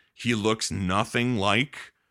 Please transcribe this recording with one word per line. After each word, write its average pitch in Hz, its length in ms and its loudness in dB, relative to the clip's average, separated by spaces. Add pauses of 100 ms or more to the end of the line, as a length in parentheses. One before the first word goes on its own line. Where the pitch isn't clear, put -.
(120)
he 120 220 -2
looks 110 360 0
nothing 110 680 0
like 104 380 0 (340)